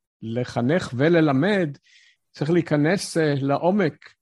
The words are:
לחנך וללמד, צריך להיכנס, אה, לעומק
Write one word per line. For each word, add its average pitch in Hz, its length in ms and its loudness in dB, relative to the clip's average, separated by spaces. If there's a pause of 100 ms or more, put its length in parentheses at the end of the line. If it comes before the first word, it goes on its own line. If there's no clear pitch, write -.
(220)
לחנך 123 760 -2
וללמד, 160 800 2 (560)
צריך 151 180 -4
להיכנס, 165 680 0
אה, 156 240 2
לעומק 160 540 0 (280)